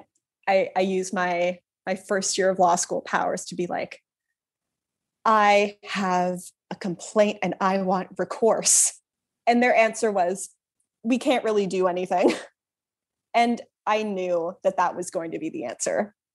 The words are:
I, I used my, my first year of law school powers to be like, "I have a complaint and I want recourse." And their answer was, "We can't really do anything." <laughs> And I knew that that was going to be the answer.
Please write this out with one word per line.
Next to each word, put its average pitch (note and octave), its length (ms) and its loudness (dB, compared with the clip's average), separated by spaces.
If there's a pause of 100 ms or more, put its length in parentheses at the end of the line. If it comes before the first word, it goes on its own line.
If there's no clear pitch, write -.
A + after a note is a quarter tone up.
(460)
I, G3 300 2
I F#3+ 40 2
used F#3 340 -2
my, F3+ 440 -2 (280)
my F#3+ 100 -4
first F#3+ 420 -4
year F#3+ 120 4
of F#3 80 -2
law F3+ 180 4
school F3+ 240 -4
powers F3+ 460 -4
to - 80 -12
be F3 120 -4
like, - 340 -8 (1200)
"I G#3 600 4
have F3+ 540 -2 (320)
a F3+ 60 -10
complaint - 680 0
and F3 180 -2
I G3 220 0
want F#3 340 -2
recourse." - 800 2 (520)
And A#3+ 160 4
their B3 120 4
answer A3 360 2
was, F#3 400 -2 (520)
"We A#3 160 2
can't B3+ 260 0
really G#3 220 0
do F#3 220 0
anything." F#3 500 0
<laughs> - 60 -14 (880)
And A#3 280 2 (260)
I A3 160 0
knew F#3 640 -2
that F#3+ 140 0
that F3+ 180 0
was F3+ 160 -8
going E3 180 -6
to - 80 -8
be D#3 120 -8
the A2+ 160 -10
answer. - 500 -4 (180)